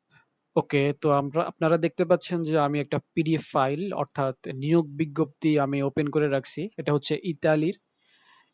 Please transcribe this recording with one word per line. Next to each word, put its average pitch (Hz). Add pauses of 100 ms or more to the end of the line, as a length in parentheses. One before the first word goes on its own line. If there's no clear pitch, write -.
(560)
ওকে, 143
তো 151
আমরা, 143
আপনারা 165
দেখতে 170
পাচ্ছেন 175
যে 156
আমি 147
একটা 143 (140)
পিডিএফ 160
ফাইল 147
অর্থাৎ 135 (120)
নিয়োগ 151
বিজ্ঞপ্তি 147
আমি 139
ওপেন 143
করে 147
রাখছি। 139
এটা 147
হচ্ছে 147
ইতালির, 156 (760)